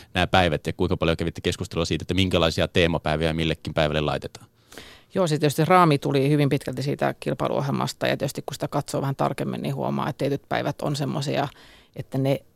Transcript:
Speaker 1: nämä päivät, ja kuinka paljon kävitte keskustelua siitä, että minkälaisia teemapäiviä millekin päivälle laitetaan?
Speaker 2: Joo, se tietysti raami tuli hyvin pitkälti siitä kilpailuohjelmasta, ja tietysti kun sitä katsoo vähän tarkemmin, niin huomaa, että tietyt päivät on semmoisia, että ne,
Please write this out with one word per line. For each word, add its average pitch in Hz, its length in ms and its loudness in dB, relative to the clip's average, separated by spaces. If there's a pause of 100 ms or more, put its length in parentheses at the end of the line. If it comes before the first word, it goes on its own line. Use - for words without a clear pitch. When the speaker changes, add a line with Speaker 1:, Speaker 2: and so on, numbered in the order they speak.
(140)
Speaker 1:
nämä 90 140 2
päivät, 87 400 2
ja 82 60 -2
kuinka 90 240 0
paljon 82 200 2
kävitte 85 240 -4
keskustelua 85 440 -2
siitä, 82 180 -2
että 90 100 -4
minkälaisia 87 540 2
teemapäiviä 82 640 2
millekin 80 400 -2
päivälle 78 280 2
laitetaan? 73 460 -6 (640)
Speaker 2:
Joo, 185 140 2
se 151 120 0
tietysti 151 260 2
raami 165 340 6
tuli 139 300 2
hyvin 147 200 4
pitkälti 135 340 -2
siitä 139 360 -2
kilpailuohjelmasta, 131 880 -2
ja 131 100 2
tietysti 139 240 -4
kun - 120 -10
sitä 147 140 -6
katsoo 143 340 -4
vähän 139 140 -2
tarkemmin, 139 460 -2
niin 143 140 -4
huomaa, 135 340 -2
että - 80 -8
tietyt 143 320 -4
päivät 127 320 -2
on 147 140 -2
semmoisia, 139 520 -2 (480)
että - 220 -8
ne, 135 240 2 (140)